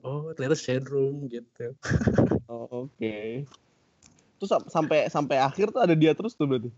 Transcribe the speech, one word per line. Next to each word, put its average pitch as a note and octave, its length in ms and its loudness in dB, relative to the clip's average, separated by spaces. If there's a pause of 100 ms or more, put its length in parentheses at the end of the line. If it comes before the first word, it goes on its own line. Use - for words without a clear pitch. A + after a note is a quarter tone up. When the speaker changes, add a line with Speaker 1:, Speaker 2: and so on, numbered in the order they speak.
Speaker 1:
Oh, D3 280 -8
ternyata C3+ 220 -2
shared C3+ 320 -2
room C#3 400 -2
gitu. A#2+ 560 -12
<laughs> - 560 2 (120)
Speaker 2:
Oh, B2 400 -8
oke. A2 560 -6 (880)
Terus G3+ 140 -6
sam-, F#3+ 160 2
sampai, D3+ 400 2
sampai C#3+ 320 0
akhir F#3 320 2
tuh A#3 100 -2
ada F#3 140 6
dia D#3 240 6
terus A3 160 -6
tuh - 100 -2
berarti? B2 340 -2